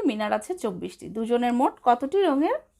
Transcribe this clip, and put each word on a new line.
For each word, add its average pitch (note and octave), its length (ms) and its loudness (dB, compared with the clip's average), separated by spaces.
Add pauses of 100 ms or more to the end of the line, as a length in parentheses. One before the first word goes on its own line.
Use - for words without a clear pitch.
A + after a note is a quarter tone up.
মিনার G#3+ 280 -2
আছে G#3+ 140 -8 (120)
চব্বিশটি। F#3 420 -8 (120)
দুজনের A#3+ 420 0
মোট C#4+ 140 2 (140)
কতটি C4+ 320 4 (100)
রঙের D#4+ 280 2 (220)